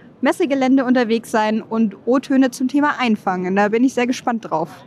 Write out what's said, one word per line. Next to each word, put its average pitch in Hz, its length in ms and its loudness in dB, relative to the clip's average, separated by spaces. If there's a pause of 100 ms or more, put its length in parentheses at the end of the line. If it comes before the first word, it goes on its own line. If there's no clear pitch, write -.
(200)
Messegelände 269 640 2
unterwegs 233 480 0
sein 214 280 0
und 220 360 -2 (100)
O-Töne 262 460 2
zum 254 160 -4
Thema 285 320 0
einfangen. 190 560 -2
Da 208 140 2
bin 233 120 0
ich 262 100 2
sehr 240 140 0
gespannt 240 420 -4
drauf. 160 200 -2 (180)